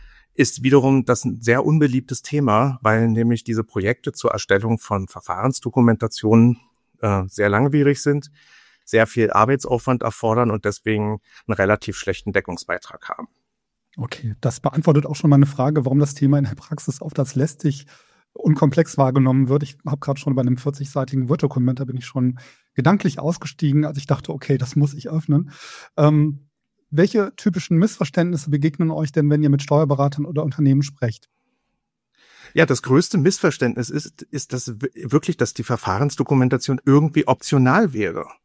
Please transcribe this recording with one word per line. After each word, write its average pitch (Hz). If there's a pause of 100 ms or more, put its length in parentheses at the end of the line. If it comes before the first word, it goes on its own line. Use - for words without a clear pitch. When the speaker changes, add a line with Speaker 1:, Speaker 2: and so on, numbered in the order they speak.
(320)
Speaker 1:
ist -
wiederum 131
das 127
ein 117
sehr 117
unbeliebtes 135
Thema, 131
weil 113
nämlich 113
diese 113
Projekte 107
zur -
Erstellung 107
von 95
Verfahrensdokumentationen, 117 (420)
äh, 98
sehr 101
langwierig 139
sind, 143 (540)
sehr 110
viel 113
Arbeitsaufwand 123
erfordern 113
und 104
deswegen 107 (260)
einen 107
relativ 98
schlechten -
Deckungsbeitrag -
haben. - (720)
Speaker 2:
Okay, 117
das -
beantwortet 147
auch 151
schon -
meine 139
Frage, 143
warum 131
das 143
Thema 143
in 143
der -
Praxis -
oft -
als 135
lästig 143 (480)
und -
komplex 156
wahrgenommen 131
wird. 143
Ich -
habe 151
gerade 139
schon 139
bei 127
einem 127
vierzigseitigen 135
Word-Dokument, 131
da 135
bin 127
ich 120
schon 127 (340)
gedanklich 156
ausgestiegen, 151
als 147
ich -
dachte, -
okay, 143
das 123
muss 143
ich -
öffnen. 147 (480)
Ähm, 151 (400)
welche 196
typischen 175
Missverständnisse 175
begegnen 151
euch 156
denn, 147
wenn 147
ihr 147
mit 139
Steuerberatern 143
oder 156
Unternehmen 139
sprecht? - (1300)
Speaker 1:
Ja, 160
das 127
größte 143
Missverständnis 135
ist, -
ist, -
dass 120
w-, 127
wirklich, 135
dass -
die 117
Verfahrensdokumentation 127
irgendwie 147
optional 135
wäre. 104 (200)